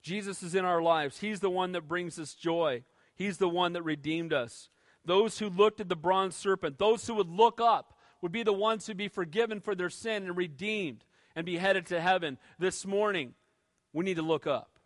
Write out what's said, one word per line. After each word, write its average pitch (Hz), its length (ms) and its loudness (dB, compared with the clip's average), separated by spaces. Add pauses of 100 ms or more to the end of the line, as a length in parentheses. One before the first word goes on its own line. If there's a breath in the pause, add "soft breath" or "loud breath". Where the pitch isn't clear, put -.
Jesus 196 420 -8
is 175 120 -6
in 190 80 2
our 175 180 2
lives. 160 380 2
He's 208 220 -4
the 196 80 2
one 180 240 0
that 165 160 -6
brings 175 280 -4
us 156 160 -10
joy. 165 500 0 (320 soft breath)
He's 190 220 -4
the 185 120 4
one 175 240 0
that 175 100 -4
redeemed 156 480 -4
us. 127 380 -4 (360 soft breath)
Those 190 340 4
who 214 100 -2
looked 208 320 4
at 190 80 -8
the 180 80 0
bronze 185 380 2
serpent, 180 440 -2
those 214 260 4
who 233 100 -4
would 190 140 0
look 220 300 4
up, 220 380 2 (240 soft breath)
would 175 100 -4
be 226 120 -2
the 208 100 4
ones 214 340 0
who'd 214 100 -8
be 202 120 -4
forgiven 208 500 -2
for 202 160 -4
their 180 140 -2
sin 214 340 -6
and 180 140 -6
redeemed 180 680 -4 (320 soft breath)
and 165 100 -6
be 175 120 -4
headed 190 300 2
to 175 120 -2
heaven. 170 380 2 (200 soft breath)
This 180 280 -2
morning, 196 480 0 (580)
we 165 140 -2
need 190 100 0
to 165 60 -2
look 160 260 0
up. 131 380 -4